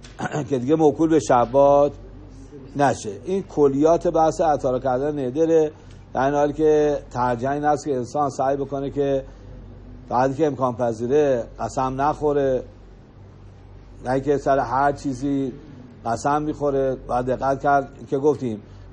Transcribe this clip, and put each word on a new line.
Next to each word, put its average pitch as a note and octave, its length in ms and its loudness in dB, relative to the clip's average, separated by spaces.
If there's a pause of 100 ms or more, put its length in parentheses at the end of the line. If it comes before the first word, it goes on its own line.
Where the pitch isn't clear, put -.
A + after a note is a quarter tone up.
<clears throat> D3+ 460 -6
که C3+ 100 0
دیگه C3 160 2
موکول D#3 340 4
به D#3+ 100 4
شبات C#3 720 4 (840)
نشه. C#3+ 360 0 (140)
این F#3+ 180 -4
کلیات D3 640 4
بحث D#3+ 340 2
عطاره C3 380 0
کردن C3+ 480 -2
ندره، D#3 440 2 (420)
در B2 120 0
این C#3+ 80 0
حال D3 180 2
که D3+ 460 2 (140)
ترجیح B2 380 -2
این D3 160 -2
است D3 200 0
که C#3+ 100 -2
انسان C3+ 340 -2
سعی C3+ 280 -2
بکنه C#3 320 -6
که C#3 340 -2 (840)
بعدی C3 240 2
که D3+ 140 2
امکان B2+ 280 -2
پذیره A#2+ 680 0 (160)
قسم C3 420 -4
نخوره، C#3+ 600 0 (1400)
نه C3 140 0
که C#3+ 180 2
سر C#3 220 2
هر C3+ 320 0
چیزی C3+ 600 -4 (520)
قسم C#3+ 360 0
می‌خوره. C#3 560 -2 (100)
و A#2+ 160 -2
دقت B2+ 380 -2
کرد C#3+ 280 2 (200)
که C#3+ 80 0
گفتیم B2+ 440 0 (320)